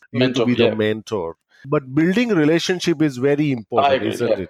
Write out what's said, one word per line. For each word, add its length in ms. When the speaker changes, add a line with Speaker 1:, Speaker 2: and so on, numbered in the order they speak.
Speaker 1:
you 80
to 60
Speaker 2:
Mentor, 200
Speaker 1:
be 100
the 100
Speaker 2:
yeah. 100
Speaker 1:
mentor." 640
But 260
building 360
relationship 720
is 140
very 340
important, 420
Speaker 2:
I 40
agree, 120
Speaker 1:
isn't 180
Speaker 2:
yeah. 180
Speaker 1:
it? 40